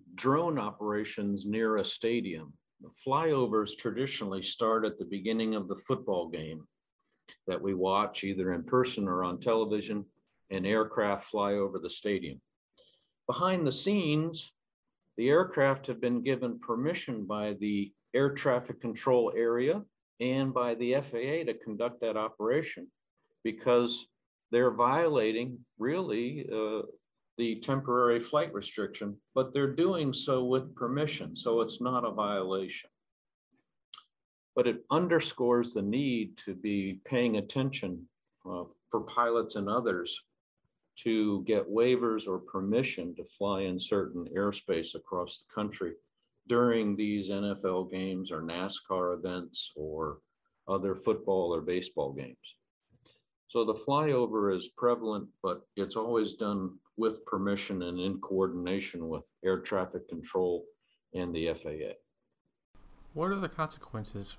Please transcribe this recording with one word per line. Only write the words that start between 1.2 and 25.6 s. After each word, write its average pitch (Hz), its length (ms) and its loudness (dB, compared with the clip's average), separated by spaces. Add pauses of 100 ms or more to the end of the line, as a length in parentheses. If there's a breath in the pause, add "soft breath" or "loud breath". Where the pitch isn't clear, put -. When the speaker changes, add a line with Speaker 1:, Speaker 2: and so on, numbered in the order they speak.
Speaker 1:
near 110 320 2
a 98 80 2
stadium. 95 680 -2 (520)
Flyovers 131 720 2
traditionally 107 640 -2
start 110 460 0
at 104 120 -4
the 92 60 -4
beginning 110 500 -2
of 98 140 -4
the 95 80 -4
football 92 520 -2
game 78 380 -8 (800 loud breath)
that 90 140 0
we 98 140 0
watch 95 500 2
either 92 300 0
in 85 80 -2
person 127 440 2
or 92 160 0
on 87 160 -2
television. 107 680 0 (440)
An 95 160 -2
aircraft 104 580 2
fly 101 300 0
over 98 240 0
the 85 100 -6
stadium. 87 500 -2 (880 soft breath)
Behind 175 400 2
the 131 60 2
scenes, 165 800 0 (640)
the 117 140 2
aircraft 143 560 4
have 117 120 -4
been 120 240 2
given 123 360 0
permission 123 680 -4
by 104 300 -2
the 101 360 -2 (240)
air 139 160 4
traffic 123 480 0
control 120 560 2
area 120 460 2 (400)
and 131 320 0
by 123 220 0
the 120 220 0
F 139 180 -4
A - 20 -2
A 143 280 -2
to 120 100 -2
conduct 117 480 -4
that 110 160 0
operation 120 680 -2 (580)
because 120 640 2 (440)
they're 120 220 6
violating, 123 840 2 (200)